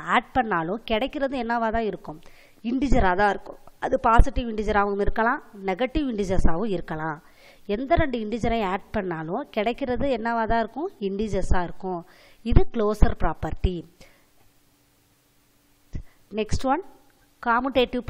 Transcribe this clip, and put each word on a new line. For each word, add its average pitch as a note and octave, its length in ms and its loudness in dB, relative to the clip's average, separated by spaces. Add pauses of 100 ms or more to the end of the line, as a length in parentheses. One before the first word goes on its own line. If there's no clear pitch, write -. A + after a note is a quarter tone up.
(160)
ஆட் A#3 220 2
பண்ணாலும் G3+ 540 0
கிடைக்கிறது C4+ 520 -2
என்னவா A3+ 340 -2
தான் A3+ 120 -2
இருக்கும்? D#3+ 300 -10 (500)
இன்டிஜராக A#3+ 520 4
தான் G3+ 120 4
இருக்கும். - 260 -14 (260)
அது C4 100 0 (120)
பாசிட்டிவ் A#3+ 440 6
இன்டிஜராகவும் G3+ 540 -2
இருக்கலாம், A#3 360 0 (280)
நெகட்டிவ் B3+ 440 -2
இன்டிஜர்ஸாகவும் G3 640 4
இருக்கலாம். D#3+ 440 -6 (560)
எந்த C4 160 -4 (100)
ரெண்டு C4+ 220 0
இன்டிஜரை A3+ 360 -2 (120)
ஆட் G3 240 -4
பண்ணாலும் F3+ 480 -4 (120)
கிடைக்கிறது A#3+ 500 -2 (120)
என்னவா A3+ 340 -2
தான் A3+ 120 2
இருக்கும்? C4 260 -6 (200)
இன்டிஜர்ஸாக F#3+ 580 0
இருக்கும். F#3 340 -8 (500)
இது - 100 8 (120)
க்ளோசர் G#3+ 500 0
ப்ராப்பர்ட்டி. E3 520 -2 (2750)
நெக்ஸ்ட் G#3+ 320 0
ஒன், D#4+ 120 0 (640)
கம்யூட்டேட்டிவ் B3 640 0